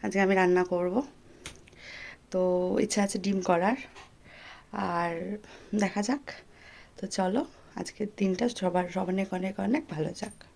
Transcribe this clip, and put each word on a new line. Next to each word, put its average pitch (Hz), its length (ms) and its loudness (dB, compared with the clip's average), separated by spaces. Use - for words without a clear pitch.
আজকে 196 180 0
আমি 196 140 6
রান্না 180 300 6
করব। 180 380 0
তো 185 100 2
ইচ্ছা 208 220 2
আছে 202 160 0
ডিম 190 220 0
করার, 185 360 2
আর 175 640 -2
দেখা 202 280 2
যাক। 269 280 -2
তো 196 60 -8
চলো, 196 380 0
আজকের - 300 -6
দিনটা 196 320 2
সবার, 180 360 0
অনেক, 190 240 0
অনেক, 190 280 -4
অনেক 247 300 0
ভালো 156 180 -2
যাক। - 240 -12